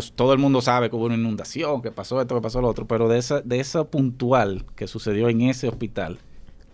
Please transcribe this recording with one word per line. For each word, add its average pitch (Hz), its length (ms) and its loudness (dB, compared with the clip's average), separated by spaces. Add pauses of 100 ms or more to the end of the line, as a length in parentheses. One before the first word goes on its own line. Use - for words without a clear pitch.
(140)
todo 127 180 4
el 131 60 4
mundo 139 240 4
sabe 123 260 2
que 120 60 -8
hubo 113 120 0
una 117 100 0
inundación, 117 680 -4
que 117 80 -8
pasó 123 300 -4
esto, 127 160 -2
que 117 40 0
pasó 113 200 -2
lo 123 80 4
otro, 110 180 -2
pero 113 220 2
de 117 100 4
esa, 139 220 0
de 123 180 -2
esa 135 240 -2
puntual 127 800 2 (120)
que 104 100 -8
sucedió 110 420 0
en 117 120 2
ese 127 260 0
hospital, 101 520 -6 (560)